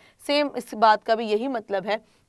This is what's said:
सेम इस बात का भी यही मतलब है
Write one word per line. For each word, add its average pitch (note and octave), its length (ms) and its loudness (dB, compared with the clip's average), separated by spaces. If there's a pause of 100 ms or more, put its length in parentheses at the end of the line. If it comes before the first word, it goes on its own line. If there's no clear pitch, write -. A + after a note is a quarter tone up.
(220)
सेम C#4+ 360 -2
इस - 160 -10
बात G#3+ 300 4
का A3+ 120 2
भी A3 100 -4
यही G#3+ 220 -2
मतलब G3+ 380 -6
है G#3 140 -4 (300)